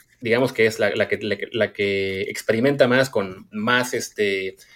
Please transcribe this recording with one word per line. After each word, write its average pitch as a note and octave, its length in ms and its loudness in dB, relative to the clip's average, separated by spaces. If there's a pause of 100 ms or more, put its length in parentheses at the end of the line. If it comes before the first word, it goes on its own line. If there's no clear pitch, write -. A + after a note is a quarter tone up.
(200)
digamos A#2+ 320 0
que A2+ 140 2
es G#2+ 140 0
la, G#2 140 2
la G#2 140 0
que, G2 120 -2
la G2+ 180 -4
que, - 160 -10
la G#2 180 0
que G2 520 -2
experimenta C3 640 2
más, B2+ 200 2
con F#2+ 420 -6
más, A#2+ 420 0
este, G2 640 -4 (180)